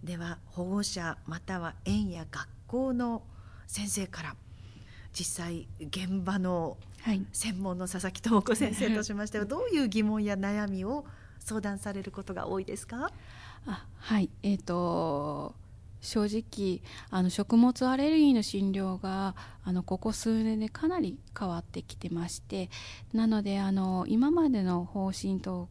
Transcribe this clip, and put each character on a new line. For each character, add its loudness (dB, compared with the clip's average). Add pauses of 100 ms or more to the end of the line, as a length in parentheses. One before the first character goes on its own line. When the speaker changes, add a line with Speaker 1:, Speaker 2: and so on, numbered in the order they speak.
Speaker 1:
で -6
は、 -6
保 -4
護 2
者 -4
ま -8
た -6
は -6 (100)
園 2
や -8
学 -8 (200)
校 2
の 0 (420)
先 -4
生 -2
か -10
ら、 -8 (760)
実 -6
際 -6 (120)
現 -2
場 0
の 0 (260)
Speaker 2:
は 2
い。 2
Speaker 1:
専 -2
門 -2
の -4
佐 -4
々 -2
木 -10
智 8
子 4
先 2
生 2
と 2
し -4
ま -2
し -6
て -2
は、 2
Speaker 2:
は 0
い。 -8
Speaker 1:
ど 0
う 0
い 4
う 4
疑 4
問 4
や 2
悩 0
み -2
を -2 (340)
相 -4
談 -2
さ -6
れ -4
る -6
こ -8
と -6
が -4
多 0
い -2
で -4
す -10
か？ -4 (560)
Speaker 2:
あ、 -6 (100)
は 2
い。 2 (140)
え 4
っ -2
と、 0 (460)
正 0
直、 -2 (280)
あ 2
の、 4
食 4
物 8
ア 4
レ 4
ル 8
ギ 10
ー 10
の 6
診 0
療 0
が、 -2 (260)
あ 0
の、 2
こ 0
こ 0
数 2
年 2
で 0
か 0
な 4
り 0 (200)
変 -2
わ -2
っ -6
て -8
き -14
て -6
ま -2
し -8
て、 -4 (440)
な 4
の 4
で、 0
あ 2
の、 2
今 6
ま 6
で 4
の 2
方 -2
針 -2
と -4